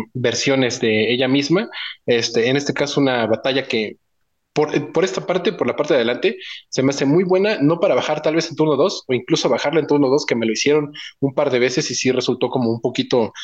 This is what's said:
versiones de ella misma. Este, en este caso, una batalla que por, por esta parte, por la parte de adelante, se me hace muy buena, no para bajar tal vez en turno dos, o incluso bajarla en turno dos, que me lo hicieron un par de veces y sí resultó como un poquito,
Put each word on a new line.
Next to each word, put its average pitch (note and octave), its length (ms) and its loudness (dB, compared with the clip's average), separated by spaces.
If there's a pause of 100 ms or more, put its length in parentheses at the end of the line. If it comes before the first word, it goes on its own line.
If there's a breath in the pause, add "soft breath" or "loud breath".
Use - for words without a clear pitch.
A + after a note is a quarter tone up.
(140)
versiones B2 640 0
de G#2+ 320 2
ella B2+ 160 0
misma. C#3+ 420 0 (360 loud breath)
Este, A#2 440 0
en C3 60 2
este C#3+ 180 -2
caso, C#3+ 280 -2
una B2+ 240 2
batalla C3 420 0
que G#2+ 300 -4 (560)
por, D3+ 400 0
por E3 100 2
esta F#3+ 220 -2
parte, F#3 280 -2
por - 140 -2
la A#2+ 80 0
parte C#3+ 180 0
de C#3 60 4
adelante, B2 380 0 (320 loud breath)
se - 140 -2
me C3+ 80 2
hace C#3 140 -2
muy D#3 180 4
buena, F#3+ 380 2
no D#3+ 180 2
para F3 160 2
bajar D3+ 260 -2
tal D#3 140 0
vez E3 140 -2
en D3 60 -14
turno D#3 200 2
dos, D3 320 0
o C3 60 -2
incluso D3+ 360 0
bajarla D3 320 0
en C#3+ 60 -2
turno C#3+ 220 4
dos, A#2 160 2
que C3 100 -2
me A2+ 100 0
lo A2+ 80 0
hicieron D3 400 0 (260 loud breath)
un C#3 140 0
par C#3+ 180 0
de B2 80 2
veces C3 320 0
y B2 40 -6
sí B2+ 160 0
resultó B2 380 0
como A#2+ 220 0
un A2+ 100 -4
poquito, B2 520 0 (100)